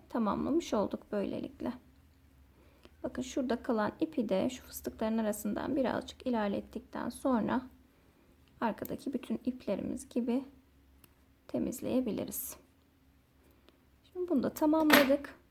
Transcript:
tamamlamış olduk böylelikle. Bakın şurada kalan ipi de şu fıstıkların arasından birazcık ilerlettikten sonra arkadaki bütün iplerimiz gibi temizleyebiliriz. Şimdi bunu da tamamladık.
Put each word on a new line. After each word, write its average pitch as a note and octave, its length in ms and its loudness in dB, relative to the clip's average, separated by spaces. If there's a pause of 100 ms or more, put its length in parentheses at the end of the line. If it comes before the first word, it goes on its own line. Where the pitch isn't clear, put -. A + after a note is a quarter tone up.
tamamlamış B3+ 640 0
olduk - 380 -2
böylelikle. - 640 -4 (1300)
Bakın B3 180 -6
şurada B3 420 -2
kalan G#3+ 360 2
ipi C4+ 300 0
de F#3+ 200 2
şu - 140 -10
fıstıkların - 540 -4
arasından G#3+ 580 0
birazcık - 520 0
ilerlettikten G#3+ 800 -2
sonra A#3+ 520 2 (1000)
arkadaki - 520 -4
bütün - 320 -4
iplerimiz B3 640 -4
gibi B3 340 0 (1040)
temizleyebiliriz. - 1080 -2 (1500)
Şimdi F4+ 260 -4
bunu C#4 140 4
da - 60 2
tamamladık. D4+ 840 6 (160)